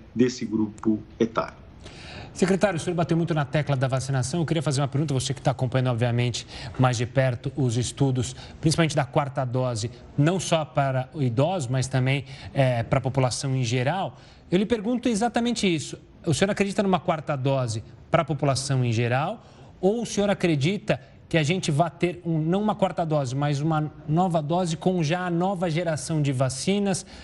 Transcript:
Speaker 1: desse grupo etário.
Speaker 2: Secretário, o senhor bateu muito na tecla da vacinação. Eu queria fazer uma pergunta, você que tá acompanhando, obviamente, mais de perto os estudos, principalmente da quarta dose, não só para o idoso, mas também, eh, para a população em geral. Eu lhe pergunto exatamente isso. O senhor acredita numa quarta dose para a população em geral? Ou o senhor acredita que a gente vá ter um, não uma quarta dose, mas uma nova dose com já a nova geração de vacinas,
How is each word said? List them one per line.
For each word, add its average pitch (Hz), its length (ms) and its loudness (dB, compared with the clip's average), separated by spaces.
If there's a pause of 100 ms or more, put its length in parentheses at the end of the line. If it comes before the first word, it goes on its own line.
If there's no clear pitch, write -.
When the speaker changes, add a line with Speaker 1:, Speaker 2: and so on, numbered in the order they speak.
(140)
Speaker 1:
desse 120 320 0
grupo 107 540 -2 (180)
etário. - 380 -2 (760)
Speaker 2:
Secretário, 185 460 2
o - 20 -2
senhor 175 160 -4
bateu 170 200 2
muito 170 160 0
na 151 120 0
tecla 143 320 0
da 131 100 0
vacinação. 135 540 -2
Eu 147 60 0
queria 160 160 0
fazer 147 180 0
uma 139 80 0
pergunta, 143 260 -2
você 127 180 -2
que - 100 -8
tá 135 100 2
acompanhando, 127 380 0
obviamente, 120 560 0 (320)
mais 127 180 4
de 117 100 0
perto 131 480 0
os 127 220 0
estudos, 127 580 0 (260)
principalmente 156 360 2
da 147 80 2
quarta 139 400 -2
dose, 123 460 -2 (280)
não 165 220 4
só 160 240 2
para 135 500 0
o 156 80 -2
idoso, 135 480 2
mas 131 160 0
também, 131 380 0 (280)
eh, 127 300 2
para 127 160 0
a 135 40 0
população 131 520 0
em 131 80 0
geral. 127 560 -2 (320)
Eu 175 80 4
lhe 208 80 2
pergunto 240 420 -2
exatamente 233 640 0
isso. 147 240 -4 (300)
O 156 80 2
senhor 196 160 2
acredita 202 320 0
numa 185 160 2
quarta 156 380 -2
dose 127 480 0 (260)
para 165 120 4
a - 20 -4
população 135 600 0
em 120 80 2
geral? 127 520 0 (360)
Ou 220 220 2
o - 40 -4
senhor 202 220 0
acredita 165 720 2 (280)
que 165 100 2
a 156 40 4
gente 175 280 0
vá 160 180 2
ter 175 360 -4
um, 165 160 0
não 180 220 2
uma 214 120 0
quarta 175 320 0
dose, 139 280 0
mas 143 260 0
uma 156 320 0 (160)
nova 165 340 2
dose 165 340 0
com 185 280 0
já 180 200 0
a 175 60 -2
nova 175 400 0
geração 160 500 -2
de 143 120 2
vacinas, 180 720 0 (180)